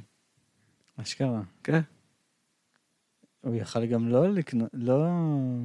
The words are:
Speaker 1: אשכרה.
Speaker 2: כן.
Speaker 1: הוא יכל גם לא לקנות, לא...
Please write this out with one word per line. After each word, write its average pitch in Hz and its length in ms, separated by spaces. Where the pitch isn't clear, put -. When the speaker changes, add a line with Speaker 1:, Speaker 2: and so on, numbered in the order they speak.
Speaker 1:
אשכרה. 120 460
Speaker 2:
כן. 160 160
Speaker 1:
הוא 117 140
יכל 117 320
גם 117 220
לא 131 200
לקנות, 143 440
לא... 127 260